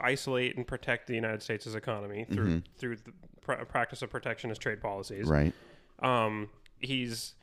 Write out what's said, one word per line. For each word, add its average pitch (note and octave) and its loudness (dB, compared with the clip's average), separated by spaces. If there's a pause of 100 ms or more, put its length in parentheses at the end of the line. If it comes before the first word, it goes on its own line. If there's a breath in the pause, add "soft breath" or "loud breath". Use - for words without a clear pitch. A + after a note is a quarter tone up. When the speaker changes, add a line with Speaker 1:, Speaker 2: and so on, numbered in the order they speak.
Speaker 1:
isolate B2+ 2
and B2 -4
protect B2 -2
the B2 -2
United A2 0
States' G#2+ -4
economy G#2 -4
through, G#2 4
Speaker 2:
Mm-hmm. E2+ 4 (180)
Speaker 1:
through A#2+ -4
the - -16 (280)
pr-, A#2+ -4
practice A#2+ -2
of A#2+ -6
protectionist A#2 -4
trade G#2+ -2
policies. G2+ -4
Speaker 2:
Right. D2+ 6 (460 soft breath)
Speaker 1:
Um, A2 2 (280)
he's, B2+ -4